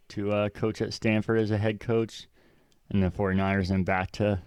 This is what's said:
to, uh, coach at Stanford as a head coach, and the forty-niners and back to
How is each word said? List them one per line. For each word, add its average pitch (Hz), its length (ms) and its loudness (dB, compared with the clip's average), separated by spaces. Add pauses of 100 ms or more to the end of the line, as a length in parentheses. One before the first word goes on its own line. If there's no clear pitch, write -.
to, 101 220 -4
uh, 104 200 2
coach 110 320 -2
at 104 100 -2
Stanford 110 460 2
as 107 120 2
a 107 80 2
head 107 220 -2
coach, 113 480 -2 (600)
and 98 120 2
the 92 80 2
forty-niners 95 600 0
and 95 160 0
back 92 260 0
to 104 340 0